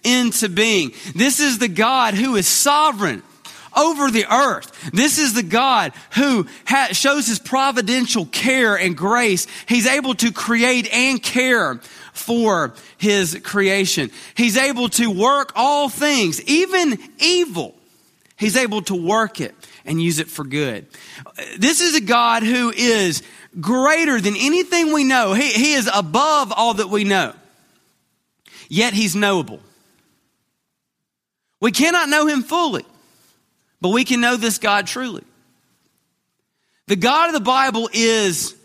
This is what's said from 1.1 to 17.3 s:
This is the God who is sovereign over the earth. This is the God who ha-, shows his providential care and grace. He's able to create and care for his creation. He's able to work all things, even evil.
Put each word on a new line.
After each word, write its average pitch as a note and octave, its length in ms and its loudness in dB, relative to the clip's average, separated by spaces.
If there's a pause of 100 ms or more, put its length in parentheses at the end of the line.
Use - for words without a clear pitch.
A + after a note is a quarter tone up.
This B3+ 240 0
is C4+ 220 0
the A#3+ 80 0
God A3 460 0
who B3 200 0
is F#3+ 140 0
sovereign A#3+ 720 0 (540)
over C#4+ 320 2
the G#3+ 240 0
earth. A3+ 600 -2
This C4 260 2
is C4+ 160 0
the A#3+ 80 0
God A3 500 0 (220)
who B3+ 320 2 (180)
ha-, C4 280 0
shows C#4 340 0
his A3+ 140 -4
providential B3 880 -2
care A#3+ 520 0
and F3 180 -2
grace. G3+ 520 0 (180)
He's A#3 220 2
able C4 260 0
to A#3 160 0
create A#3 640 0
and B3+ 260 0
care A#3 600 0 (320)
for G#3 600 0 (260)
his G3 440 0
creation. F#3+ 680 0 (240)
He's A#3 200 2
able B3+ 340 0
to A#3 200 0
work C4 460 0
all C#4+ 320 2
things, A#3 560 0
even E4+ 560 0 (180)
evil. D#4 560 -2 (600)